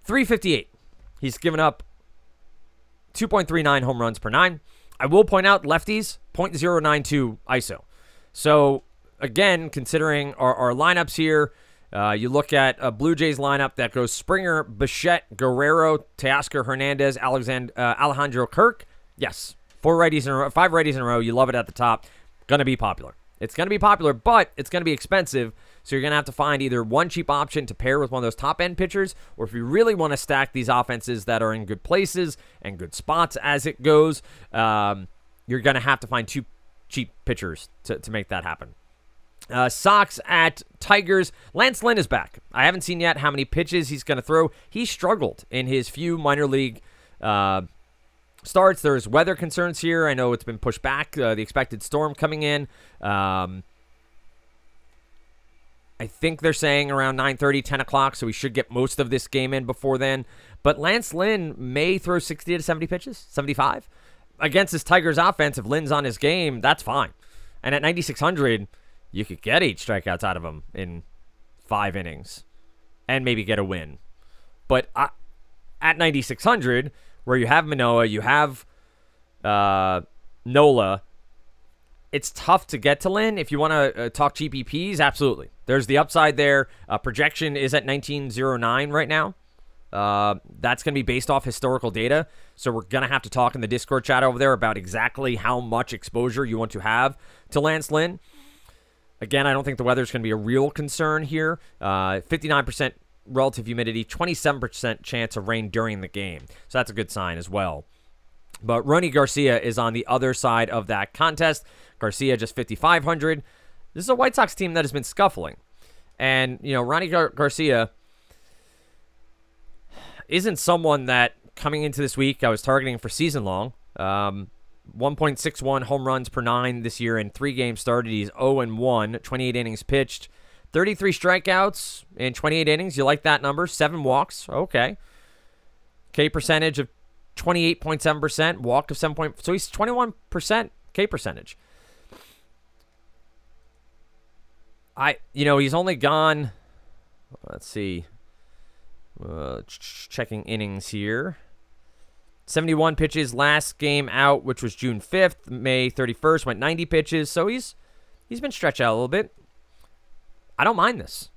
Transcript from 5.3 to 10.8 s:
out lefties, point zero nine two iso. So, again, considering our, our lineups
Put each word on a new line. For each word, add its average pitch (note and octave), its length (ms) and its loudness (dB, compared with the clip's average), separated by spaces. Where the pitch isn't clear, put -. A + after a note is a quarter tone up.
out G3+ 160 6
lefties, F#3 560 -2
point F3+ 240 -2
zero E3+ 240 2
nine D3 240 2
two B2+ 340 0
iso. - 360 -2
So, C#3+ 500 4
again, E3 500 2
considering D3 640 -2
our, B2+ 200 2
our B2 180 2
lineups D#3+ 440 2